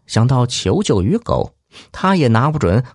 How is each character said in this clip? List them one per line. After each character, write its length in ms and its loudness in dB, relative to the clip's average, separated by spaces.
想 200 0
到 200 2
求 360 -2
救 200 0
于 160 0
狗， 360 -4
他 240 -2
也 120 2
拿 220 2
不 80 -4
准 260 0